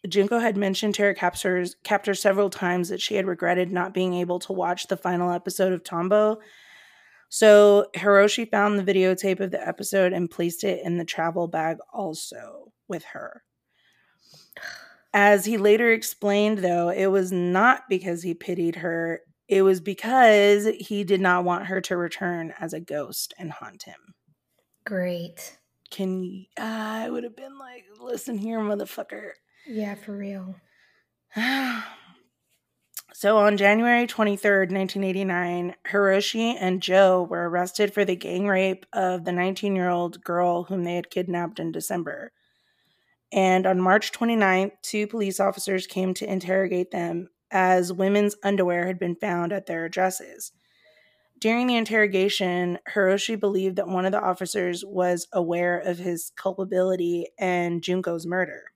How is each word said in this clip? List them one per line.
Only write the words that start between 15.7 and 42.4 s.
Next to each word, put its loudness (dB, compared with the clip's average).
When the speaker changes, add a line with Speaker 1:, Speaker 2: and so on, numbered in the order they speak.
Speaker 1:
explained, 0
though, 0
it 0
was 2
not 2
because -4
he -4
pitied -4
her. -4
It 4
was 4
because 4
he -4
did 2
not 4
want -2
her -4
to -4
return -6
as -8
a -8
ghost -8
and -12
haunt -18
him. -20
Speaker 2:
Great. -8
Speaker 1:
Can -4
y-, -10
I -6
would -6
have -12
been -18
like, -20
"Listen -8
here, -4
motherfucker." -8
Speaker 2:
Yeah, -6
for -14
real. -10
Speaker 1:
<sighs> -4
So 2
on 4
January 4
twenty-third, 2
nineteen -4
eighty-nine, -2
Hiroshi 2
and -2
Joe 6
were -4
arrested -2
for 2
the 0
gang -4
rape 0
of -2
the -2
nineteen-year-old -2
girl 0
whom -4
they -4
had -6
kidnapped -6
in -6
December. -8